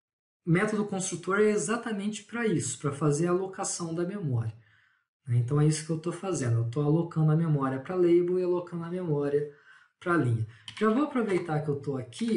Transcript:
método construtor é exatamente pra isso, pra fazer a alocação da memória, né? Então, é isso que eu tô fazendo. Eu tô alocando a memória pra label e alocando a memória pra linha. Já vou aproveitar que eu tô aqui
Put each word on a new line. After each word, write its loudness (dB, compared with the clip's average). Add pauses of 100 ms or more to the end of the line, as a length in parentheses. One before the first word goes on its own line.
(440)
método 2
construtor -2
é 6
exatamente -2
pra -4
isso, -2
pra -2
fazer 0
a 0
alocação -4
da -2
memória, -2 (760)
né? 2
Então, 2
é 4
isso 0
que -4
eu -4
tô -4
fazendo. -2
Eu -4
tô -2
alocando 2
a 4
memória 0
pra -8
label 4
e 0
alocando -2
a -10
memória -2 (440)
pra 0
linha. 0 (320)
Já 4
vou 2
aproveitar 0
que -2
eu -2
tô -4
aqui -6 (120)